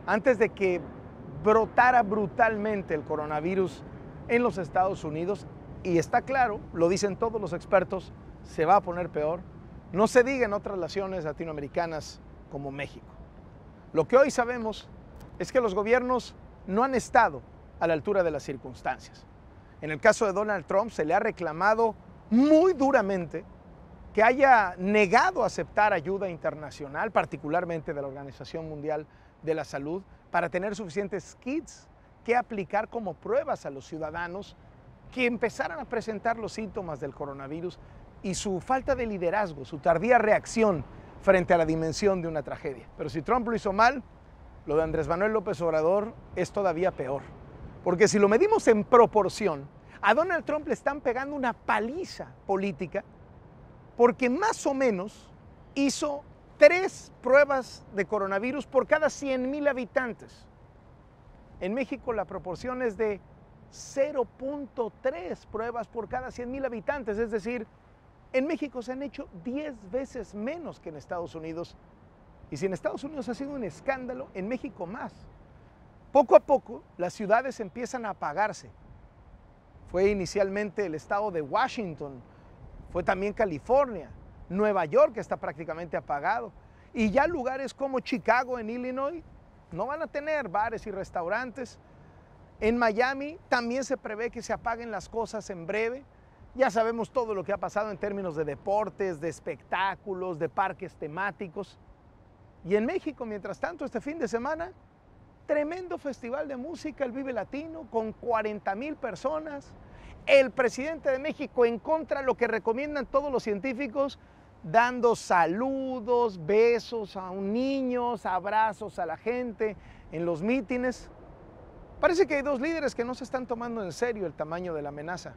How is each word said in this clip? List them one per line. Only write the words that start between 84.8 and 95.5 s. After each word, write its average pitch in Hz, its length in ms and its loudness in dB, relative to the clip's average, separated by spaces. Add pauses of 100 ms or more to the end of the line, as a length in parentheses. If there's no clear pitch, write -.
York 233 320 4
está 180 180 -4
prácticamente 165 600 -6
apagado. 190 540 -2 (420)
Y 220 160 2
ya 277 160 4
lugares 269 480 -4
como 262 260 -2
Chicago, 247 580 0
en 220 120 -6
Illinois, 254 520 -6 (500)
no 190 160 -4
van 302 120 -6
a 302 60 -4
tener 294 420 -4
bares 214 380 -4
y 214 40 -8
restaurantes. 196 880 -6 (800)
En 226 180 2
Miami 262 600 0 (120)
también 240 340 0
se 262 140 -2
prevé 220 320 -8
que 233 100 -12
se 214 140 -4
apaguen 233 360 -6
las 196 200 -8
cosas 214 400 -6